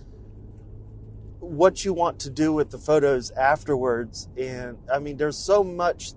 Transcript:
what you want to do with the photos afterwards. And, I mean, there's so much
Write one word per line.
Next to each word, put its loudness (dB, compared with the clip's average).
what 4
you 0
want 0
to -8
do 2
with 2
the -12
photos 4
afterwards. 0
And, -8
I 0
mean, -8
there's -2
so 6
much -2